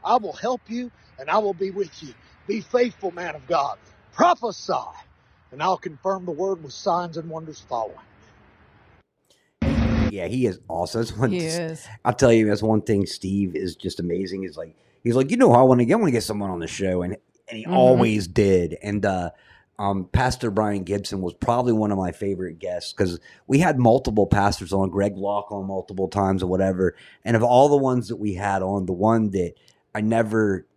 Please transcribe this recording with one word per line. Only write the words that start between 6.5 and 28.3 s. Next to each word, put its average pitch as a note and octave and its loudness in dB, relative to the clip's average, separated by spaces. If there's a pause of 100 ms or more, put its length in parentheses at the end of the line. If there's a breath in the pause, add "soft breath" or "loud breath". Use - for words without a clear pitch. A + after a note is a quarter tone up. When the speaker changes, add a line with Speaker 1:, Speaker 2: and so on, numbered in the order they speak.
Speaker 1:
with C#3 -18
signs E3+ -4
and E3 -10
wonders D#3+ -14
following. A2+ -6 (2000)
Speaker 2:
Yeah, F#2 -6
he B2 0
is F#2+ -4
awesome. F2 -4
That's A2+ -6
one A2+ 0
Speaker 3:
He F3+ -2
Speaker 2:
th-, D#3+ -4
Speaker 3:
is. D#3+ -10 (160 loud breath)
Speaker 2:
I'll B2 2
tell B2 4
you, A2 4
that's G#2 0
one A2 2
thing G2+ 0
Steve F#2+ -4
is F#2 -6
just - -8
amazing. F#2 -6
Is D#2+ -12
like, E2 -16 (260)
he's A#2+ 0
like, C3+ 2
"You A#3+ 0
know, A#3 6
I A#2+ 8
wanna B2+ 6
get, B2 2
I - 4
wanna G3+ 2
get A#2 0
someone G2+ -6
on F2+ -8
the E2 -6
show," F#2 -2
and, F2+ -6 (320)
and A2+ -12
he A2 -14
Speaker 3:
Mm-hmm. - -4
Speaker 2:
always A#2+ 4
did. F2+ 2
And, G2+ -4
uh, F#2 -2 (480 soft breath)
um, G2 -2
Pastor B2 0
Brian G#2 0
Gibson G2 -4
was F2 -6
probably A#2+ 0
one G#2+ 2
of G2+ 0
my F2+ -2
favorite F2+ -8
guests F2+ -8
'cause F2 -2 (300 soft breath)
we C3+ 2
had D#3+ 2
multiple A#2+ 4
pastors G2+ 0
on, G2 0
Greg G2 -2
Locke G2+ -4
on G2 -8
multiple F#2+ -6
times F#2+ 0
or - -2
whatever. F#2 0 (300 loud breath)
And A#2 0
of A2 4
all B2 10
the C#3+ 6
ones B2+ 0
that A2 -6
we G2+ -4